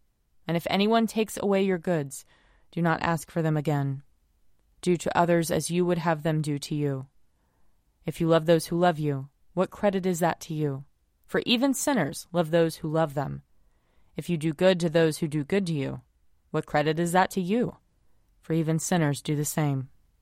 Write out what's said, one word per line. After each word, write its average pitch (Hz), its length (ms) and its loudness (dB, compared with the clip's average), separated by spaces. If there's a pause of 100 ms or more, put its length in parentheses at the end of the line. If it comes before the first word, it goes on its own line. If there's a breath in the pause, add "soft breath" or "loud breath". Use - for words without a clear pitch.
(480)
And 165 100 -2
if 170 120 -4
anyone 220 380 2
takes - 340 -4
away 196 220 2
your 190 140 2
goods, 160 480 -4 (460 soft breath)
do 170 100 -4
not 165 200 0
ask 165 280 -2
for 170 120 -4
them 156 160 0
again. 139 460 -2 (800)
Do 180 160 2
to - 200 -2
others 170 340 4
as 156 180 -2
you 175 160 0
would 175 120 0
have 165 260 0
them 156 180 0
do 147 180 -2
to - 160 -6
you. 139 320 -2 (960)
If - 140 -6
you 165 80 0
love 160 180 4
those 165 200 4
who 170 120 -4
love 175 220 2
you, 139 300 -2 (240)
what 175 160 0
credit 196 360 0
is 180 140 0
that 170 220 0
to - 120 -10
you? 143 300 -4 (420)
For - 200 0
even 254 280 2
sinners 208 600 -2
love 170 180 0
those 165 260 2
who 160 120 -8
love 156 240 0
them. 139 300 -4 (720)
If 160 120 -8
you 175 60 0
do 160 160 -2
good 180 300 4
to 170 80 0
those 160 300 4
who 170 80 -2
do 147 180 -4
good 196 220 0
to 165 60 -4
you, 135 280 -4 (500)
what 147 140 -4
credit 151 340 0
is 170 140 -2
that 185 180 4
to 190 100 -2
you? 202 360 -2 (640)
For - 120 -10
even 160 240 0
sinners 156 440 0
do 151 140 -2
the 147 100 -2
same. 139 420 -2 (340)